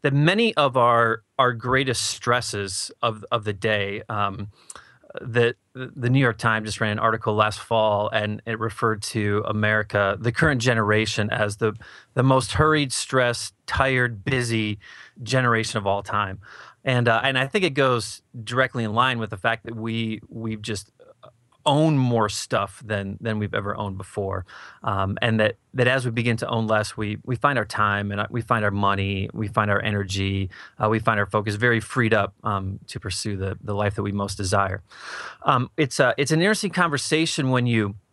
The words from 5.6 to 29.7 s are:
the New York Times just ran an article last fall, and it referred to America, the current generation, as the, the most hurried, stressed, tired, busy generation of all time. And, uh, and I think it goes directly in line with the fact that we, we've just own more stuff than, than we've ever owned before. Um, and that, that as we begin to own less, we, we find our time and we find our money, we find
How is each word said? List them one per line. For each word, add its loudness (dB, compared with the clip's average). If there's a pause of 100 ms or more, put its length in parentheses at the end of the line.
the -6
New 4
York 2
Times 0
just -6
ran 0
an -4
article 0
last 2
fall, 2
and -2
it -4
referred -2
to 0
America, 0
the 0
current 2
generation, 2
as -2
the, 0 (420)
the 2
most 4
hurried, 4
stressed, -2 (140)
tired, 0
busy 0 (420)
generation 0
of -4
all 0
time. -4 (440)
And, 2
uh, 4
and 2
I 2
think 0
it 0
goes 0 (200)
directly -2
in -2
line 2
with -6
the -8
fact -2
that -8
we, -4 (100)
we've -8
just -8 (760)
own 4
more 4
stuff -4
than, -4
than -2
we've -2
ever -2
owned -6
before. -6 (380)
Um, -2
and 2
that, 2 (200)
that 4
as 2
we -2
begin 0
to -4
own 0
less, 0
we, -4
we -4
find 2
our 0
time 0
and -2
we -4
find 0
our 2
money, 0
we -6
find 0